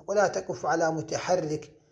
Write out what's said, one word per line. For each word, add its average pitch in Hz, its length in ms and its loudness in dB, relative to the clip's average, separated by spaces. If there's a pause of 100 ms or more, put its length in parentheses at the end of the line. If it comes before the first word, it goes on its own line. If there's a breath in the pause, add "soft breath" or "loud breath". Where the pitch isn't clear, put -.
ولا 202 200 4
تقف - 380 -4
على 165 260 2
متحرك. 156 800 -2 (200)